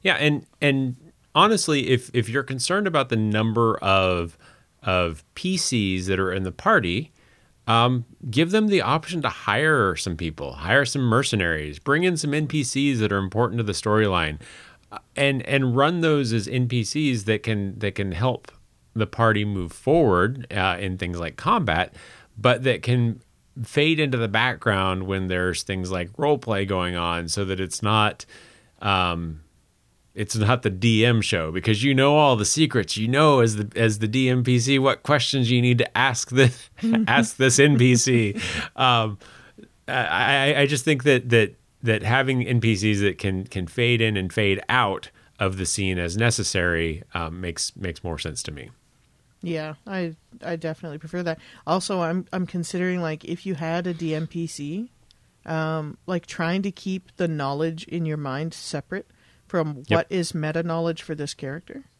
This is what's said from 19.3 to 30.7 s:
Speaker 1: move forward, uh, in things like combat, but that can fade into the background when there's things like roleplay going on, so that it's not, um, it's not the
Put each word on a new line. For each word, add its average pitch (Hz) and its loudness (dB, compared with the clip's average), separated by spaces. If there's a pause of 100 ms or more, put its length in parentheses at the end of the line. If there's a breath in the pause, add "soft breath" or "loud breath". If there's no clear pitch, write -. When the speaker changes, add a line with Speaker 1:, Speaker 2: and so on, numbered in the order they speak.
Speaker 1:
move 92 -6
forward, 123 2
uh, 92 0
in 92 -4
things 87 -6
like 82 -6
combat, 113 0 (440 loud breath)
but 120 4
that 123 0
can 120 0 (440)
fade 151 2
into 131 0
the 113 0
background 98 0
when 95 -2
there's 90 0
things 92 -6
like 90 -6
roleplay 117 0
going 90 -2
on, 85 -2
so 101 -4
that 95 -4
it's 92 -6
not, 107 0 (580 loud breath)
um, 85 0 (720)
it's 104 -6
not 113 2
the 107 0